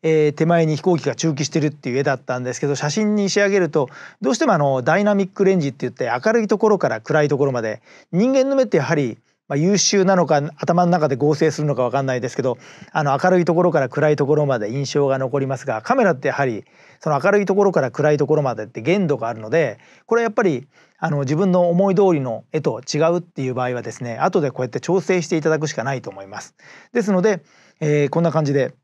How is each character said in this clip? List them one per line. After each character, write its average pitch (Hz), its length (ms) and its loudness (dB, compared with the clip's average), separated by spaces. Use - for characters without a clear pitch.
え 156 260 2
ー、 147 60 0
手 156 100 0
前 165 220 4
に 156 100 0
飛 - 60 -6
行 175 160 2
機 - 60 -8
が 135 100 -2
駐 160 200 -2
機 135 120 -4
し - 20 -6
て - 100 -2
る 151 100 0
っ - 20 -2
て 147 180 -12
い 120 60 -4
う - 20 0
絵 139 60 0
だ 143 120 0
っ 127 40 -8
た 127 200 -6
ん 127 60 -8
で 127 80 -6
す - 80 -8
け 151 60 -4
ど、 143 80 0
写 147 160 -4
真 214 240 0
に 202 160 0
仕 202 100 0
上 202 80 2
げ 202 100 2
る 170 120 0
と、 147 180 0
ど 240 100 0
う 254 40 2
し 226 40 -6
て 330 60 0
も 254 80 2
あ 170 60 2
の、 135 240 0
ダ 156 160 0
イ 202 60 0
ナ 208 100 2
ミ 196 120 0
ッ 190 60 -14
ク 202 120 0
レ 190 100 4
ン 180 60 2
ジ 143 80 0
っ - 20 -4
て - 100 -16
言 123 100 -4
っ - 20 -18
て、 120 180 -4
明 220 120 2
る 233 80 2
い 214 60 -4
と 208 100 0
こ 220 100 2
ろ 202 100 4
か 139 120 0
ら 113 100 -6
暗 151 220 0
い 147 60 2
と 143 100 0
こ 143 80 2
ろ 139 60 0
ま 120 100 -2
で、 110 180 -6
人 214 180 2
間 269 200 2
の 277 60 0
目 262 80 4
っ - 20 -6
て 208 100 0
や 147 80 2
は 135 100 0
り、 131 220 -2
ま 147 60 -6
あ、 - 20 0
優 180 220 2
秀 196 260 2
な 190 100 4
の 180 120 2
か、 147 160 2
頭 175 260 2
の 175 80 2
中 156 160 2
で 139 80 0
合 147 180 2
成 156 160 2
す 151 120 -6
る 151 40 0
の 147 80 0
か 127 80 -2
わ 120 80 0
か 139 120 -2
ん 135 40 -4
な 127 80 -2
い 123 60 -4
で 120 80 -4
す - 80 -10
け 135 60 -4
ど、 123 160 -2
あ 151 100 -2
の、 139 180 0
明 185 100 2
る 185 100 4
い 170 60 2
と 175 80 2
こ 175 80 2
ろ 175 100 2
か 156 80 2
ら 131 80 -2
暗 151 220 0
い 151 60 2
と 143 100 0
こ 147 80 2
ろ 147 100 2
ま 135 140 0
で 104 120 -4
印 135 220 -6
象 143 140 2
が 135 100 0
残 131 240 -4
り 135 60 -4
ま 135 100 -4
す - 80 -14
が、 117 160 -4
カ 233 140 0
メ 262 100 2
ラ 185 80 4
っ 143 40 0
て 135 120 -4
や 127 60 -2
は 139 100 0
り、 113 220 -6
そ - 80 -6
の 147 140 0
明 - 80 4
る 208 100 4
い 202 60 -2
と 190 80 0
こ 202 100 4
ろ 196 80 4
か 165 80 2
ら 131 100 0
暗 151 220 2
い 147 60 2
と 147 80 0
こ 151 100 2
ろ 151 60 0
ま 127 120 -2
で 107 100 -8
っ - 20 -14
て 117 160 -14
限 180 240 0
度 147 100 0
が 113 100 -6
あ 117 60 -4
る 113 80 -10
の 110 80 -12
で、 131 300 0
こ 226 120 0
れ 233 60 2
や 233 60 0
っ 220 40 -6
ぱ 240 100 0
り、 143 260 0
あ 165 100 -4
の、 147 120 -2
自 139 140 -2
分 185 160 2
の 180 200 4
思 190 200 2
い 190 40 2
通 202 80 4
り 151 80 0
の 123 320 -8
絵 160 80 -2
と 120 220 -4
違 - 160 -6
う 165 220 2
っ - 20 -12
て - 180 -14
い 131 80 -4
う 127 60 -4
場 127 100 -4
合 123 60 -4
は 123 120 -6
で 113 80 -10
す 117 140 -12
ね、 117 140 -8
後 180 240 0
で 139 80 -2
こ 131 120 -6
う 127 40 -4
や - 0 -
っ 117 40 -8
て 123 100 -6
調 175 200 0
整 180 220 -2
し 147 60 -8
て 160 100 0
い - 20 -2
た 156 80 -2
だ 156 100 2
く 151 80 -4
し 143 60 -6
か 117 100 -6
な 135 120 -6
い 127 80 -10
と 107 80 -12
思 - 120 -18
い 98 40 -18
ま 98 160 -16
す。 - 120 -20
で 240 100 -2
す 196 80 -2
の 185 120 2
で、 196 200 0
え 147 240 2
ー、 139 60 -2
こ 165 100 0
ん 170 40 2
な 170 60 2
感 156 140 0
じ 143 80 0
で 135 320 0